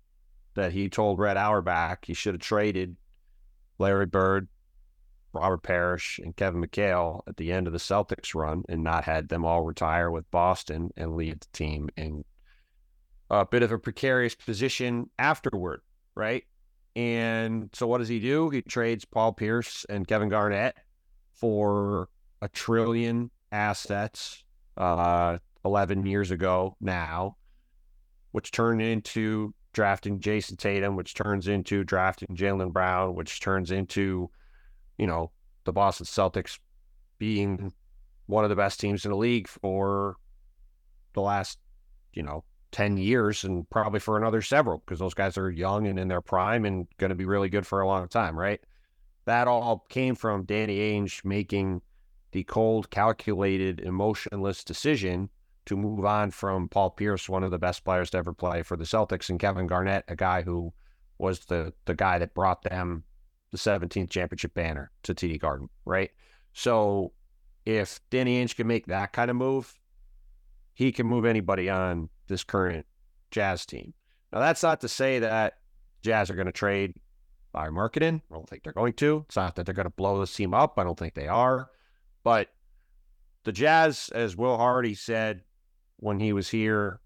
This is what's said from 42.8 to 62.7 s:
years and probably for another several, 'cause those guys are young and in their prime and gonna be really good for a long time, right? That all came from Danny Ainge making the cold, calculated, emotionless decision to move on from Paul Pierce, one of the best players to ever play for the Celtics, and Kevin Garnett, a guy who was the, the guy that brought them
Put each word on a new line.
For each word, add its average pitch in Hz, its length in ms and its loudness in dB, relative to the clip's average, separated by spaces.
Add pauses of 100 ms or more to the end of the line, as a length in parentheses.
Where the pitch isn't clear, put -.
years 104 480 2
and 90 260 -4
probably 107 300 0
for 107 180 0
another 110 240 2
several, 123 380 2
'cause 87 200 -8
those 92 140 -2
guys 98 240 -2
are 95 140 -2
young 98 360 -2
and 95 120 -2
in 92 80 -2
their 90 140 0
prime 104 420 0
and 92 240 -2 (100)
gonna 95 180 0
be 92 100 -4
really 98 240 2
good 98 180 -2
for 98 140 0
a 95 60 2
long 95 200 0
time, 85 320 -2
right? 101 220 -2 (640)
That 120 220 4
all 117 420 2
came 131 260 0
from 101 300 -2
Danny 104 340 0
Ainge 104 460 -2
making 98 560 0 (500)
the 95 140 -2
cold, 113 440 2
calculated, 98 920 0
emotionless 98 800 -2
decision 98 680 -2 (360)
to 101 100 -2
move 104 300 -2
on 104 260 2
from 95 380 -2
Paul 95 220 2
Pierce, 101 360 -2
one 95 160 0
of 92 80 -2
the 87 80 -2
best 90 240 -2
players 92 280 0
to 92 60 0
ever 87 160 -4
play 85 300 -2
for 90 140 -6
the 82 80 -6
Celtics, 104 440 0
and 87 80 -2
Kevin 92 300 0
Garnett, 95 400 0
a 85 80 -8
guy 90 260 0
who 87 320 -4 (440)
was 92 240 -2
the, 82 320 -4 (100)
the 90 100 -2
guy 90 260 2
that 85 140 -4
brought 92 280 2
them 90 420 -4 (480)